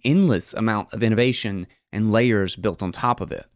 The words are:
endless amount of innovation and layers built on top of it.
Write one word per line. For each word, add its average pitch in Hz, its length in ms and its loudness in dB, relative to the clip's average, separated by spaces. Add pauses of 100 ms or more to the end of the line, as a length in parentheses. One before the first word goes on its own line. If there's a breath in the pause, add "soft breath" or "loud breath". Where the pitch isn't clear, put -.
endless 143 480 2
amount 110 400 -2
of 98 100 -6
innovation 110 640 0 (240 soft breath)
and 107 220 0
layers 107 440 2
built 92 260 -4
on 92 100 -2
top 120 300 -2
of 73 100 -8
it. - 240 -10